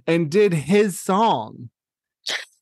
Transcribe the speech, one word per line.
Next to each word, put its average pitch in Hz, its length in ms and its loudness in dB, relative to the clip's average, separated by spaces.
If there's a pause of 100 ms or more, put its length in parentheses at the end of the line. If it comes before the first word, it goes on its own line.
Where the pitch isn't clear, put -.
and 165 240 0
did 202 240 4
his 180 460 0
song. 165 680 -2 (600)
The - 80 -4 (260)